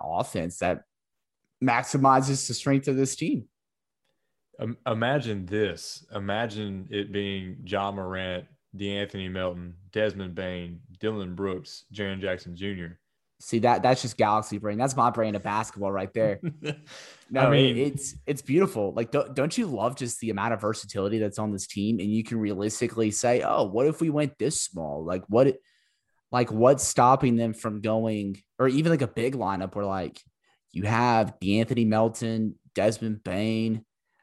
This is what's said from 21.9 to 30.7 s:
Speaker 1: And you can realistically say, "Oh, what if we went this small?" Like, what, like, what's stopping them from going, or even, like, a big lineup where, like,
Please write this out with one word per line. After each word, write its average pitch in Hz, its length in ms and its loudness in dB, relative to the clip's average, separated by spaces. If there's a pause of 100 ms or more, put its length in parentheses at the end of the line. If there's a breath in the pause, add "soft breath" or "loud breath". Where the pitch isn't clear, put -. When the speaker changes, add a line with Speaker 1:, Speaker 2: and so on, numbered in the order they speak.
Speaker 1:
And 101 100 -2
you 110 140 0
can 113 160 -4
realistically 107 720 0
say, 120 300 2
"Oh, - 240 2
what 110 200 2
if 156 140 0
we 165 100 0
went 147 260 -2
this 135 240 -2
small?" 78 440 -6
Like, 92 240 -4
what, 127 280 6 (760)
like, 123 180 2
what's 123 320 6
stopping 127 540 6
them 117 180 0
from 107 280 -6
going, 107 600 -2 (160)
or 127 80 4
even, 147 240 4
like, 156 120 4
a 127 40 0
big 120 300 -2
lineup 95 400 -2
where, 104 80 -2
like, 95 360 -4 (520)